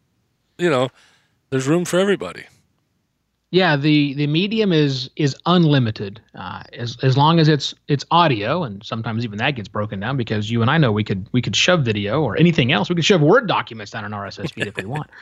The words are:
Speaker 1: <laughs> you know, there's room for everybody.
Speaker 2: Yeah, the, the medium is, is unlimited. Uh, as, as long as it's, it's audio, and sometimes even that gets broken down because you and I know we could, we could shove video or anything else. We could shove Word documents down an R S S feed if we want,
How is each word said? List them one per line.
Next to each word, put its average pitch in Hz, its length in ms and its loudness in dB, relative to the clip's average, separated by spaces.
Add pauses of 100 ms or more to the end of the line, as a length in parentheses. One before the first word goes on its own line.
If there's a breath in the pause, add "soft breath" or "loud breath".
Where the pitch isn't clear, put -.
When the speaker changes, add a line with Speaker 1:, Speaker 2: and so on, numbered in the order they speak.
(180)
Speaker 1:
<laughs> - 400 -20
you 175 120 0
know, 131 200 2 (600 soft breath)
there's 131 180 -2
room 170 160 2
for 170 160 0
everybody. 139 460 -4 (1000)
Speaker 2:
Yeah, 170 260 2
the, 143 400 2
the 147 100 -2
medium 196 480 0
is, 135 420 0
is 143 200 -2 (100)
unlimited. 135 760 2 (140)
Uh, 95 300 -12 (100)
as, 117 300 -10
as 131 120 2
long 156 240 4
as 156 80 6
it's, 151 280 0 (120)
it's 143 220 0
audio, 156 540 2
and 101 200 -10
sometimes 113 400 -6
even 104 140 -8
that 127 140 -2
gets 113 160 -8
broken 104 320 -6
down 123 180 -4
because 107 320 -4
you 117 140 0
and 123 80 2
I 160 80 2
know 131 120 4
we 107 120 0
could, 98 300 -6
we 127 60 2
could 120 160 -4
shove 180 280 2
video 107 400 -2
or 113 120 -4
anything 151 360 2
else. 190 180 2
We 175 60 0
could 160 100 0
shove 185 160 4
Word 202 240 4
documents 113 460 -6
down 110 140 -10
an 104 80 -8
R 101 120 -8
S 95 140 -14
S 101 140 -8
feed - 120 -8
if 101 100 -12
we 92 100 -10
want, 143 220 -8 (140)